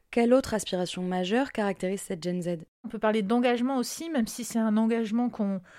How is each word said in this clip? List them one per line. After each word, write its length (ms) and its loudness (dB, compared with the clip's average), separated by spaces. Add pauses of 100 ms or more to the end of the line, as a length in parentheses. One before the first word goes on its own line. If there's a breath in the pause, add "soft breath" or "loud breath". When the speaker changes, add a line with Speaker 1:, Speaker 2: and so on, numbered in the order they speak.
(120)
Speaker 1:
quelle 240 6
autre 180 2
aspiration 480 -2
majeure 500 0
caractérise 500 -2
cette 200 -8
Gen 220 -4
Z ? 140 -4 (260)
Speaker 2:
On 40 -10
peut 120 -8
parler 240 2
d'engagement 540 2
aussi, 340 -4
même 160 2
si 160 -8
c'est 160 -4
un 180 2
engagement 520 2
qu'on 320 -2 (180 loud breath)